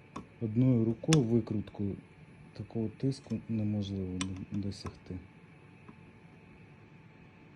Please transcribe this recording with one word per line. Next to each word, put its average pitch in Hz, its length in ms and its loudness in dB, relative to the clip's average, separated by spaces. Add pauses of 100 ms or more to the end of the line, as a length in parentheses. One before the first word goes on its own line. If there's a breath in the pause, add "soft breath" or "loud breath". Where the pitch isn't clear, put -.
(400)
Одною 117 440 4
рукою 131 400 4
викруткою 107 720 0 (560)
такого 110 360 -6
тиску 127 500 -4 (100)
неможливо 98 720 -2
до-, 95 400 -6
досягти. - 580 -6 (2500)